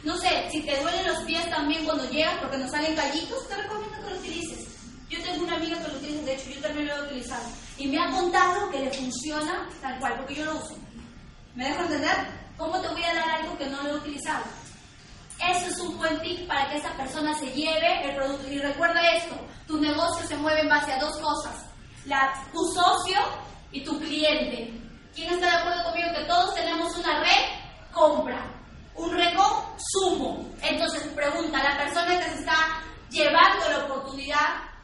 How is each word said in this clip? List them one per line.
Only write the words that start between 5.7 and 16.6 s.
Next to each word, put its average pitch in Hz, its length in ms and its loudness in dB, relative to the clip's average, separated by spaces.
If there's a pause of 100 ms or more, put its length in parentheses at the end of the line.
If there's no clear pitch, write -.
que 302 100 -6
lo 285 100 -8
utiliza, 302 240 -6
de 262 100 -2
hecho - 160 -8
yo 294 120 -10
también 294 260 -2
lo 285 80 -2
he 285 80 -4
utilizado. 247 400 -6 (340)
Y 277 100 -4
me 294 120 2
ha 349 100 2
contado 370 600 4
que 277 80 -2
le 262 120 0
funciona 302 760 -4 (100)
tal 247 200 -6
cual, 262 180 -2
porque 277 160 -8
yo 302 120 -4
lo 311 100 -2
uso. - 200 -8 (760)
¿Me 254 160 -4
dejo 349 140 -2
entender? 311 320 2 (420)
¿Cómo 330 220 0
te 330 80 -4
voy 330 160 -4
a 339 100 0
dar 330 160 0
algo 320 280 -2
que 285 100 -4
no 277 160 -4
lo 294 60 -2
he 294 80 0
utilizado? 294 460 -4 (1080)
Eso 359 160 2
es - 120 -4
un 349 200 -4
buen 311 220 2
tip 349 260 -6
para 277 220 2